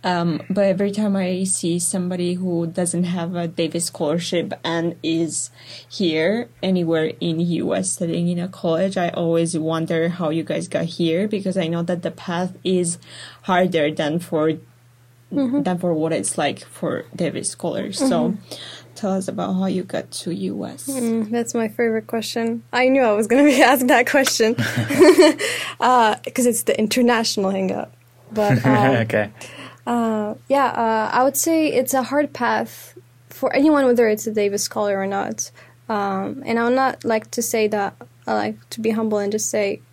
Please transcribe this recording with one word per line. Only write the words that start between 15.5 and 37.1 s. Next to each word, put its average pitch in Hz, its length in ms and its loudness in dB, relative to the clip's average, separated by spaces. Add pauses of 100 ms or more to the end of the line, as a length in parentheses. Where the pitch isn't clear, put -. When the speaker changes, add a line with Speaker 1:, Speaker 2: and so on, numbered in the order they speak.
Speaker 1:
than 180 120 0
for 175 160 0
what 160 220 0
it's - 240 -4
like 143 260 -2
for - 400 -6 (100)
Davis - 360 -4
scholars. - 480 -6
So 254 320 2
Speaker 2:
Mm-hmm. - 240 -8 (400)
Speaker 1:
tell 196 180 -2
us 190 160 -2
about 190 280 -4
how 190 100 0
you 185 160 -2
got - 280 -6 (120)
to 170 100 -6
U 190 320 -6
S. - 240 -12
Speaker 2:
Mm, 226 420 -2
that's 233 240 -4
my 226 140 -2
favorite 220 380 -2
question. 226 560 -4 (100)
I 254 160 2
knew 269 140 4
I 220 100 4
was 214 140 2
gonna 269 180 6
be 277 180 6
<laughs> - 100 8
asked 262 160 2
that 247 200 6
question. 247 480 2
<laughs> - 1200 4
Uh, 233 340 6 (200)
'cause 240 120 2
it's 226 160 2
the - 160 0
international 220 720 2
hangout. 190 400 -2 (420)
But, 120 340 2
Speaker 3:
<laughs> 131 60 6
Speaker 2:
um, 131 320 4
Speaker 3:
Okay. 107 260 0 (560)
Speaker 2:
uh, 220 480 -2 (140)
yeah, 269 200 2
uh, 220 440 0
I 247 120 4
would 277 120 2
say 320 320 2
it's - 240 0
a 262 120 2
hard 285 280 0
path 226 640 -4 (320)
for - 260 -4
anyone, 285 300 6
whether 240 240 4
it's 214 180 0
a 220 60 -4
Davis 208 300 0
scholar 202 360 -2
or 196 80 -2
not. 196 440 -4 (400)
Um, 202 560 -4
and 233 120 0
I 233 60 0
would 240 100 2
not 262 300 0
like 220 280 -2